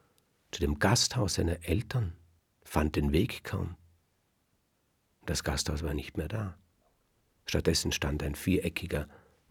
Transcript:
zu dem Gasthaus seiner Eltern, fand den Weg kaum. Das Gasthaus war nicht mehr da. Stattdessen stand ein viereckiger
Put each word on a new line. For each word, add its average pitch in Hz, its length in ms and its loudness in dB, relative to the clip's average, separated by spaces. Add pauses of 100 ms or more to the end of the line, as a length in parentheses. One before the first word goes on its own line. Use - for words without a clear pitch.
(520)
zu - 100 -4
dem 73 180 2
Gasthaus 104 560 2
seiner 85 300 0
Eltern, 92 480 0 (500)
fand 78 320 0
den 73 160 2
Weg 82 320 2
kaum. 90 320 -6 (1500)
Das - 180 -2
Gasthaus 76 400 0
war 76 100 -2
nicht - 240 -6
mehr 78 100 -4
da. 107 300 -6 (880)
Stattdessen 80 460 2
stand 73 320 -2
ein 71 120 -2
viereckiger - 720 0 (440)